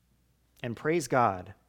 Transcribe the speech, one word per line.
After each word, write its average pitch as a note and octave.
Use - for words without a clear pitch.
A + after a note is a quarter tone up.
And A#2
praise D#3
God G2+